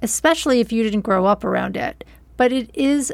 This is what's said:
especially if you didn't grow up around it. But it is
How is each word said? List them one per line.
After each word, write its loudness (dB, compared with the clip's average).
especially 0
if 0
you 0
didn't -2
grow 2
up 2
around -4
it. -8
But 4
it -2
is 0